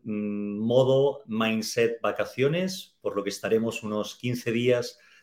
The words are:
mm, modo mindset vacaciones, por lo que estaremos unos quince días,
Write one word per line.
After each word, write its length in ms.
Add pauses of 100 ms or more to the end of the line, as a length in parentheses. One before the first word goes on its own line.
mm, 560
modo 680
mindset 800
vacaciones, 960
por 160
lo 80
que 60
estaremos 520
unos 340
quince 360
días, 460 (240)